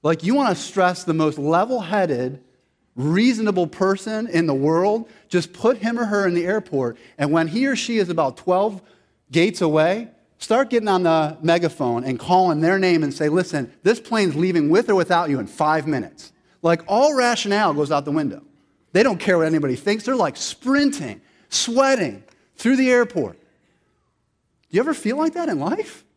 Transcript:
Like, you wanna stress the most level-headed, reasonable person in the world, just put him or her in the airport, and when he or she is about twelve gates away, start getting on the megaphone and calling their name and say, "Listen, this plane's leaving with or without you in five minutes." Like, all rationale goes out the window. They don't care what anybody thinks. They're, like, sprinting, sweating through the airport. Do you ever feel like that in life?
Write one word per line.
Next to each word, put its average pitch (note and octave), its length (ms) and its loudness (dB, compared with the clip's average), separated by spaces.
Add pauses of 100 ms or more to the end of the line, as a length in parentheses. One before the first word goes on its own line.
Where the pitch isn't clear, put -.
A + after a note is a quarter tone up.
Like, D#3+ 220 0
you G#3+ 100 2
wanna B3+ 200 2
stress F3+ 500 -2
the F3 100 -2
most D#3 240 0
level-headed, E3 1040 -2 (540)
reasonable G3 680 0
person G3 600 -2
in E3+ 200 0
the C#3+ 80 0
world, F3 540 0 (200)
just F3 240 -2
put A#3 260 0
him A3+ 200 -4
or A#3 80 -2
her G3+ 200 0
in F3+ 80 2
the E3+ 120 0
airport, C#3 500 -2 (220)
and C#3+ 120 0
when D#3+ 180 2
he A#3 180 0
or C4+ 100 0
she A#3 220 -4
is F3+ 100 0
about D3 300 -2
twelve F#3+ 440 0 (480)
gates E3+ 300 2
away, F3 480 2 (300)
start B3 320 0
getting A3+ 180 0
on F#3 160 2
the D#3+ 380 2
megaphone D#3 600 0
and C3 140 -4
calling F3 440 2
their F#3 160 2
name F3 260 2
and C#3 100 -4
say, D3+ 140 -2
"Listen, D#3 420 -2 (120)
this A#3 180 2
plane's G3 340 -2
leaving E3 360 0
with G3 180 2
or G#3 60 2
without F3 360 0
you C3+ 80 -2
in G2+ 80 -6
five D3+ 400 -2
minutes." B2+ 460 -8 (300)
Like, E3+ 260 2
all C4+ 260 2
rationale G#3+ 600 0
goes D3 180 -2
out C#3+ 120 0
the C#3+ 80 -4
window. C#3 300 -4 (500)
They F#3+ 100 2
don't A3 180 0
care F3+ 180 2
what D#3+ 80 2
anybody D3 300 0
thinks. G#3 280 -4
They're, C4 120 -2
like, F3 200 -2
sprinting, C4+ 840 -4 (280)
sweating A#3 760 0 (320)
through C4 200 2
the B3+ 140 2
airport. A#3 480 0
Do - 1400 -16
you G#3+ 40 4
ever C#4+ 140 -2
feel A3+ 220 -4
like D#4+ 180 -2
that F4 140 -4
in D#3+ 100 -2
life? C#4+ 460 -6 (120)